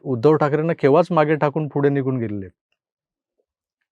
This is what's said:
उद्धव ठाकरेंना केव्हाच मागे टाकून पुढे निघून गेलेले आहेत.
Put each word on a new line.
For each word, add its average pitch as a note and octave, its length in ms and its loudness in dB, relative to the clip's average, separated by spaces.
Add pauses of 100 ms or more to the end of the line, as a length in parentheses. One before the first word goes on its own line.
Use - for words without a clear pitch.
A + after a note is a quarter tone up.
उद्धव C#3 320 2
ठाकरेंना D#3 380 0
केव्हाच D#3 380 2
मागे D#3 240 2
टाकून D3 320 -2
पुढे C#3+ 220 0
निघून C3 280 -2
गेलेले G2+ 280 -6
आहेत. F2+ 60 -18 (1400)